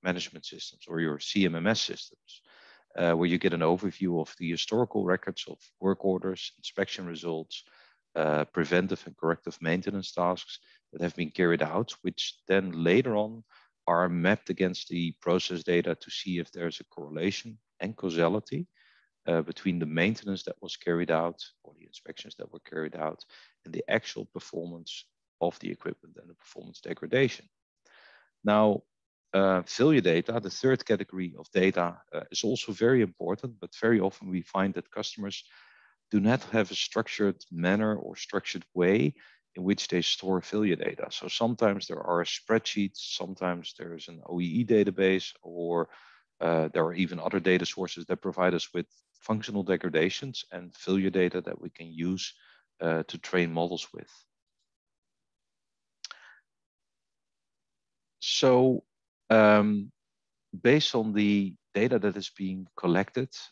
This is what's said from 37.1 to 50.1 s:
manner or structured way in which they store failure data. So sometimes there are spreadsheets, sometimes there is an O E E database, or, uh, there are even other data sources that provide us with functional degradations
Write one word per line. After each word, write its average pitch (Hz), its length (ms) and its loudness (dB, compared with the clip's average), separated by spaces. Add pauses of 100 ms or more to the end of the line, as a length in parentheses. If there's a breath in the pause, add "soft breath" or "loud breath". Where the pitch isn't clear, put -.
manner 101 460 2
or - 200 -10
structured - 480 -6 (100)
way 95 400 4 (420 soft breath)
in 92 80 -8
which 101 240 0
they 90 140 0
store 92 400 -2
failure 104 340 0
data. - 340 -4
So - 180 -8
sometimes 110 580 0
there 92 160 -8
are 87 220 0
spreadsheets, - 720 -2 (180)
sometimes 90 640 -6
there 85 180 -12
is 80 120 -16
an 85 180 -18
O 87 140 -4
E 90 40 0
E 87 200 0
database, 95 680 4 (100)
or, 85 460 -2 (520 loud breath)
uh, 82 320 2
there 82 120 2
are 82 100 -2
even 87 260 -2
other 92 200 0
data 92 240 4
sources 85 420 -8
that 110 140 -4
provide 92 340 0
us - 200 -4
with 107 120 -4 (260)
functional 107 500 -4
degradations 90 880 -2